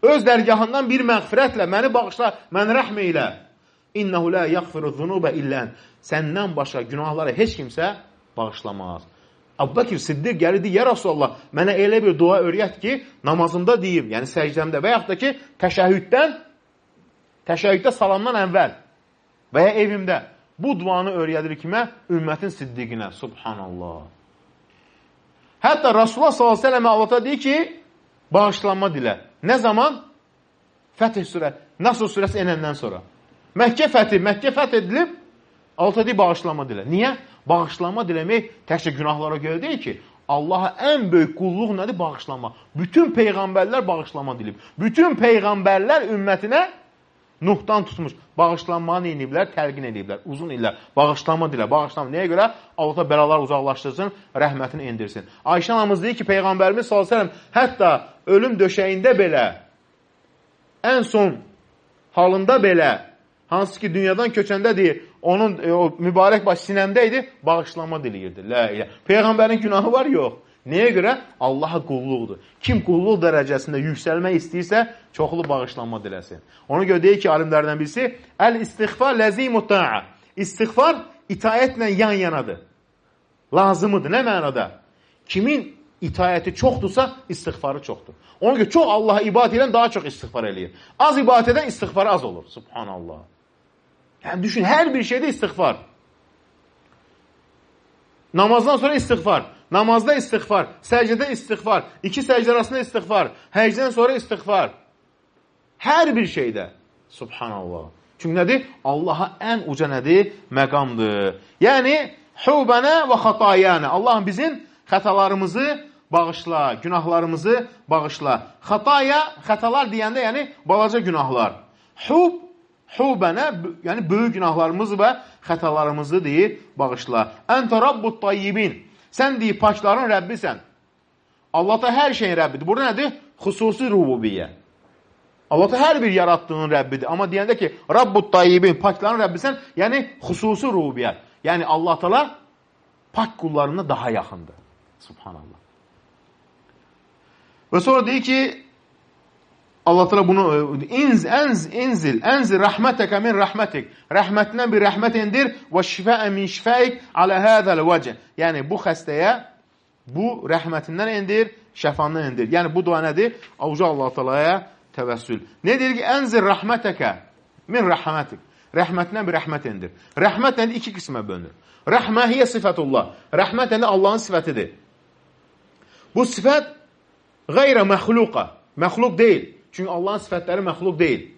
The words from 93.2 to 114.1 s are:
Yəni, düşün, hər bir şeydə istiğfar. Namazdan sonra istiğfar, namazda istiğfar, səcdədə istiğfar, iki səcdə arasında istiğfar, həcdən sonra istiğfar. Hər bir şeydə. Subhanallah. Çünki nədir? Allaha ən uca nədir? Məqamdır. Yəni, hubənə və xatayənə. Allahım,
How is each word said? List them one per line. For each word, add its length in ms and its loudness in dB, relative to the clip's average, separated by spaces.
Yəni, 180 -6
düşün, 200 -2
hər 300 2
bir 100 -2
şeydə 240 -2
istiğfar. 500 -2
Namazdan 440 4
sonra 180 0
istiğfar, 480 0
namazda 440 2
istiğfar, 520 -2
səcdədə 480 0
istiğfar, 540 -4
iki 180 -4
səcdə 300 2
arasında 280 0
istiğfar, 520 -2
həcdən 360 2
sonra 280 2
istiğfar. 540 -2
Hər 360 2
bir 120 0
şeydə. 420 -6
Subhanallah. 800 -12
Çünki 160 -6
nədir? 300 2
Allaha 560 -2
ən 300 -4
uca 180 -2
nədir? 460 2
Məqamdır. 840 0
Yəni, 340 4
hubənə 500 4
və 140 4
xatayənə. 640 4
Allahım, 380 2